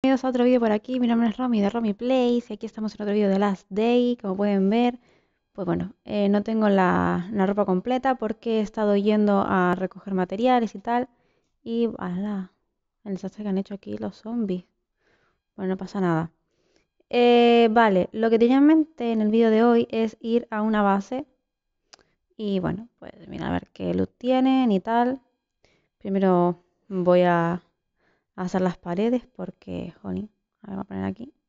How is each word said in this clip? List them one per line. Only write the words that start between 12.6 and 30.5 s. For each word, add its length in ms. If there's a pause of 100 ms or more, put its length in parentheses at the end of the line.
el 80
desastre 320
que 60
han 80
hecho 160
aquí 220
los 200
zombies. 480 (920)
Bueno, 200
no 20
pasa 240
nada. 320 (760)
Eh, 640
vale, 400
lo 180
que 120
tenía 160
en 100
mente 460
en 80
el 100
vídeo 200
de 120
hoy 300
es 260
ir 320
a 120
una 200
base. 440 (1120)
Y 220
bueno, 300 (100)
pues 140 (160)
mira, 220
a 20
ver 200
qué 220
loot 240
tienen 540
y 80
tal. 400 (760)
Primero 680 (240)
voy 340
a 400 (760)
hacer 240
las 180
paredes 480
porque, 680 (100)
jolín, 280 (320)